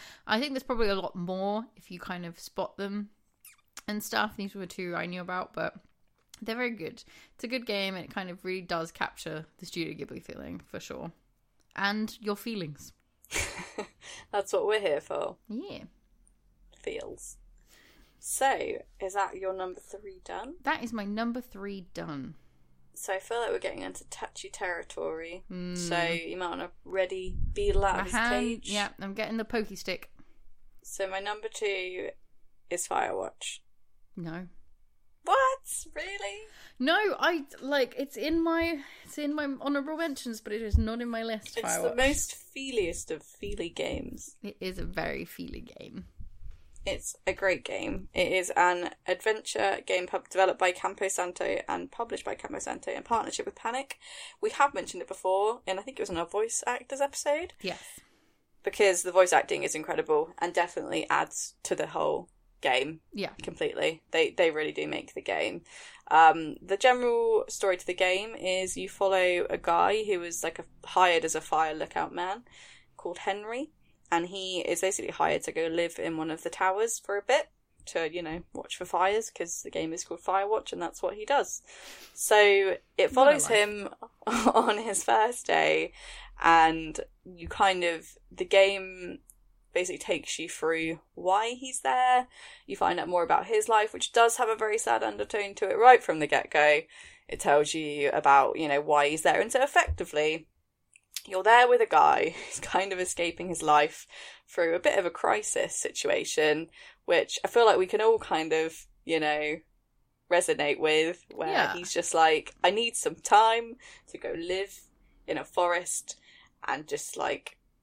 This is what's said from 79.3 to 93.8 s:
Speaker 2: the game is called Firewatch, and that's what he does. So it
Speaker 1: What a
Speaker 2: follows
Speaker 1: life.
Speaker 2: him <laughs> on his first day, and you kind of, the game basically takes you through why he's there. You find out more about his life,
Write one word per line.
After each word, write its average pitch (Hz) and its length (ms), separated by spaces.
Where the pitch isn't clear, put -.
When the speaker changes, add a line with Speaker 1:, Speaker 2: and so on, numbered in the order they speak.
Speaker 2:
the - 80
game 160 220
is - 120
called 170 160
Firewatch, 202 520
and 180 80
that's - 220
what 202 140
he 214 80
does. 285 380
So - 220
it 196 440
Speaker 1:
What 190 140
a - 40
Speaker 2:
follows 277 360
Speaker 1:
life. 220 80
Speaker 2:
him 208 300
<laughs> - 180
on 226 520
his 220 240
first 226 440
day, 160 460
and 160 600
you 170 240
kind 185 340
of, 165 340
the 185 140
game 190 760
basically 180 260
takes - 400
you 160 100
through 160 520
why 190 440
he's 262 220
there. 254 480
You 196 100
find 175 240
out 160 80
more 175 160
about 170 220
his 214 220
life, 220 240